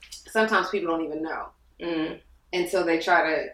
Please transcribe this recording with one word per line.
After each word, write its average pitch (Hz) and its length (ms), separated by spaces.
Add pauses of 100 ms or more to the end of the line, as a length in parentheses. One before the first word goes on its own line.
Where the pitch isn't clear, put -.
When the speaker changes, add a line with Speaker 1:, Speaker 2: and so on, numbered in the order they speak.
(280)
Speaker 1:
Sometimes 214 420
people 175 200
don't 165 160
even 151 160
know - 280 (300)
Speaker 2:
Mm. 165 400 (320)
Speaker 1:
until 180 320
they 165 160
try 175 300
to, 156 240